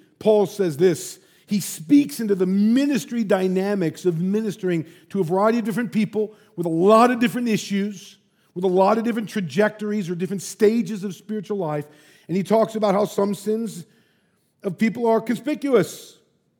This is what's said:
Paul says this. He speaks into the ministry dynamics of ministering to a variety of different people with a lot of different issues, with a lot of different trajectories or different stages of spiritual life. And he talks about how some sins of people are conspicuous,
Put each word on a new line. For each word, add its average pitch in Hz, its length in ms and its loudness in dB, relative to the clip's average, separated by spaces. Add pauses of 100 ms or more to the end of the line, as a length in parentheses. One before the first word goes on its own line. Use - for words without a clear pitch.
(180)
Paul 208 280 4
says 175 300 -2
this. 175 440 0 (260)
He 202 140 -2
speaks - 600 0
into 208 140 0
the 185 120 0
ministry 233 760 2
dynamics 190 840 0
of 170 120 0
ministering 185 680 -2 (240)
to 196 100 -2
a 185 40 0
variety 202 340 2
of 226 60 -2
different 220 280 -4
people 208 420 -2 (220)
with 170 100 -4
a 170 40 -4
lot 214 400 6
of 240 100 -2
different 240 280 0
issues, 202 680 -4 (380)
with 180 100 -4
a 196 40 2
lot 190 280 4
of 226 80 0
different 226 240 -4
trajectories 208 800 -2
or 180 60 -6
different 185 260 -6
stages 208 640 0
of 196 100 -8
spiritual 214 440 -8
life. 151 280 -4 (420)
And 160 80 -2
he 196 60 0
talks 220 340 2
about 208 180 2
how 208 100 2
some 202 300 -2
sins 208 500 -6 (800)
of 185 160 -6
people 226 280 0
are 226 140 4
conspicuous, 240 1000 -2 (400)